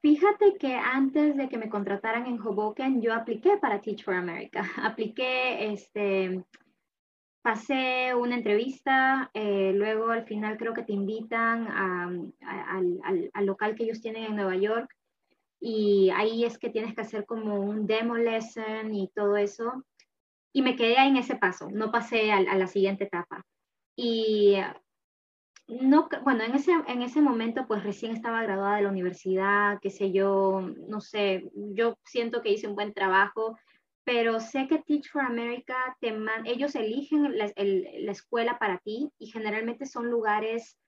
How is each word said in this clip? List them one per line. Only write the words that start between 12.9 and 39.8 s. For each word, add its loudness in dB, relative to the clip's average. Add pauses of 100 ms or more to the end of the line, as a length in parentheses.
al, -2
al 0
local -2
que -4
ellos -4
tienen -8
en -4
Nueva 0
York 0 (680)
y 4
ahí 2
es -4
que -4
tienes -4
que -8
hacer -6
como -4
un -2
demo 0
lesson -2
y -2
todo 2
eso. -2 (680)
Y 2
me 2
quedé 4
ahí 6
en 6
ese -2
paso, -2
no -2
pasé 0
al, 4
a 0
la 2
siguiente 0
etapa. -8 (540)
Y 4 (1120)
no, 6 (140)
bueno, 2
en -2
ese, 2 (140)
en -2
ese 0
momento 2
pues -2
recién -6
estaba -4
graduada 0
de 2
la 2
universidad, 0
qué -4
sé -2
yo, 2 (280)
no -6
sé, -2
yo -2
siento -4
que 0
hice -2
un -6
buen -4
trabajo, 0 (460)
pero 2
sé -4
que 2
Teach -2
for -2
America, -4 (260)
te -2
man-, -4
ellos -2
eligen 0
la, -2
el, 0 (220)
la -4
escuela -2
para 0
ti -6
y -16
generalmente -4